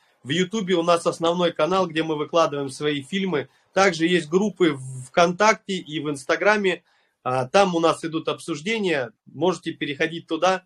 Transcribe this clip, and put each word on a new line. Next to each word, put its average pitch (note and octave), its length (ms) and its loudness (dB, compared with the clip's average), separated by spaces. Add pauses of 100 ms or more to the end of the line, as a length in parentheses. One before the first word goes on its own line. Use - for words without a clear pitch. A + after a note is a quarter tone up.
(240)
в B2 60 -14
Ютубе. F3+ 460 0
У E3 80 2
нас E3+ 220 2
основной E3+ 460 0
канал, F3+ 360 0
где D#3+ 160 -4
мы D#3 120 -4
выкладываем D3 540 0
свои D3 320 -4
фильмы. F3+ 480 -4 (240)
Также F3+ 340 2
есть E3+ 220 0
группы F#3 420 2
в C3 380 -10
ВКонтакте F#3 640 2
и D3+ 260 -8
в C#3+ 100 -6
Инстаграме. F3 720 0 (400)
А, B2+ 220 -2
там F#3+ 300 4
у E3 60 2
нас D#3 240 2
идут D#3+ 240 -4
обсуждения. D#3 840 -4 (140)
Можете D#3+ 480 -4
переходить D#3+ 540 -6
туда. F3 380 0